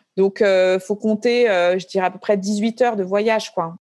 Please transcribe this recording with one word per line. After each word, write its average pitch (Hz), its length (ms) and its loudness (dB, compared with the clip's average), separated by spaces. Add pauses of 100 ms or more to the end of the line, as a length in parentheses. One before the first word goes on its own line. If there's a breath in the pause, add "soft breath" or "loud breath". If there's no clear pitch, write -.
(160)
Donc, 196 260 0
euh, 185 380 4
faut 202 160 -6
compter, 226 540 0
euh, 180 280 2
je 180 100 -8
dirais 185 180 -2
à 180 60 0
peu 190 80 -18
près 208 180 0
dix-huit 208 440 -2
heures 240 140 2
de 196 80 -2
voyage, 214 500 -2
quoi. 170 220 -6 (120)